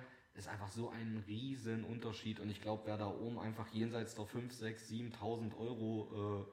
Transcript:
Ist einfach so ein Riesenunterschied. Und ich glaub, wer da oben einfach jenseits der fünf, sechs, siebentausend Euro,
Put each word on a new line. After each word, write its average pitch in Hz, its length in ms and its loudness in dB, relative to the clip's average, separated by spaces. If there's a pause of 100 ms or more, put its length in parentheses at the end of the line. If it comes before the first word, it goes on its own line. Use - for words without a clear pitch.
(340)
Ist 98 140 -6
einfach 101 220 -2
so 113 180 0
ein 110 380 0
Riesenunterschied. 113 1120 0
Und 104 80 0
ich 104 140 -2
glaub, 107 240 2
wer 107 100 2
da 104 120 2
oben 113 300 0
einfach 110 300 0
jenseits 113 460 2
der 107 100 -2
fünf, 120 300 -2
sechs, 110 340 -2
siebentausend 113 680 0
Euro, 107 960 2